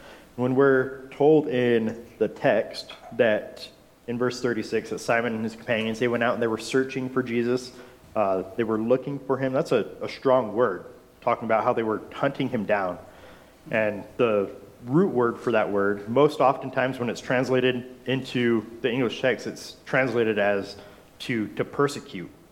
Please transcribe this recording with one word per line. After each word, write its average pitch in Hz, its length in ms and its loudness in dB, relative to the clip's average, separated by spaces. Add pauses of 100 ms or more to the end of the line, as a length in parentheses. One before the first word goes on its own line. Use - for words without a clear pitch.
(360)
When 127 200 0
we're 131 560 4
told 147 360 4
in 120 580 0 (120)
the 107 100 2
text - 640 0 (260)
that 110 500 0 (400)
in 120 100 -6
verse 123 240 -2
thirty-six 110 480 -2
that 98 80 -6
Simon 117 380 -2
and 110 80 -4
his 110 120 -6
companions, 110 440 -2
they 123 80 2
went 117 160 0
out 120 100 2
and 107 80 -4
they 120 60 2
were 113 100 0
searching 131 520 -2
for 127 120 0
Jesus. 120 500 -2 (440)
Uh, 95 260 0 (140)
they 120 80 0
were 110 160 0
looking 127 400 0
for 131 180 -2
him. 131 160 -2
That's 139 180 -2
a, 110 140 2 (160)
a - 80 -6
strong 127 460 2
word, 107 300 0 (360)
talking 120 240 0
about 110 180 2
how 120 100 2
they 113 100 0
were 107 180 -2 (100)
hunting 139 380 -2
him 110 160 -2
down. 95 320 0 (720)
And 107 340 0 (140)
the 104 320 2 (380)
root 165 220 4
word 120 280 2
for - 140 -2
that 107 180 2
word, 101 400 0
most 143 300 4
oftentimes 131 580 2
when 120 120 -2
it's 95 120 -6
translated 127 640 2 (220)
into 120 580 0 (160)
the 127 80 2
English 120 320 -2
text, 123 240 0
it's - 300 -12 (100)
translated 117 540 2
as 101 380 0 (420)
to, 113 300 -2
to - 140 -4
persecute 117 680 -4 (200)